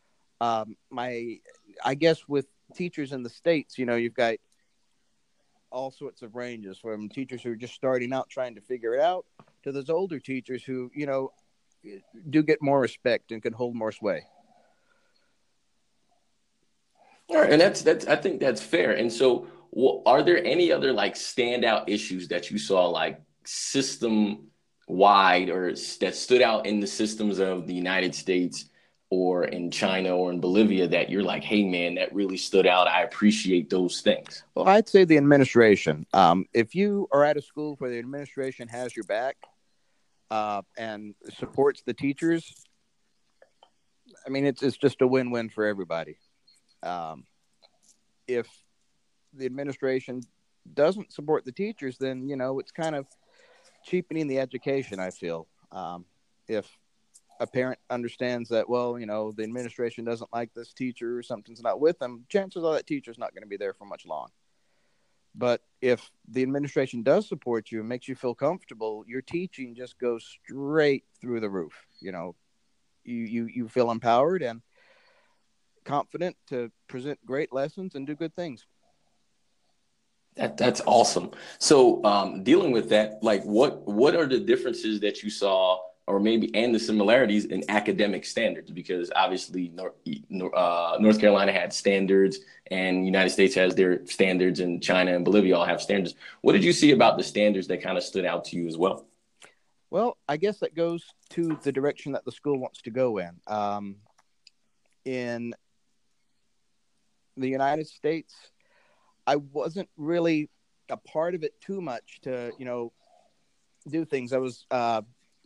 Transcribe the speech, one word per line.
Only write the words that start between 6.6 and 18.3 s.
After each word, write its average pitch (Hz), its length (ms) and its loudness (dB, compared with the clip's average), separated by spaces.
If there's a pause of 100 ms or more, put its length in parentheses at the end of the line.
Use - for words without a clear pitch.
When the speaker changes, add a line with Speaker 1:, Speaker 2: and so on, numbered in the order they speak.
Speaker 1:
from 107 320 -10
teachers 127 320 -10
who 120 100 -6
are 117 40 -8
just 117 180 -14
starting 127 400 -2
out 131 160 -6
trying 123 260 -8
to 101 60 -20
figure 117 320 -6
it 135 80 0
out 180 240 0 (380)
to 139 80 -8
those 135 180 -8
older 165 300 -4
teachers 127 440 -8
who, 127 320 -10
you 147 120 -6
know, 135 240 -4 (1000)
do 156 140 4
get 151 180 2
more 139 180 4
respect 117 520 -2
and 110 100 -10
can 113 120 -4
hold 120 220 -6
more 110 160 -4
sway. 98 320 -4 (3000)
Speaker 2:
All 311 120 6
right, - 100 6
and 151 80 8
that's, 202 220 6
that's, - 260 4
I - 80 4
think 165 240 -2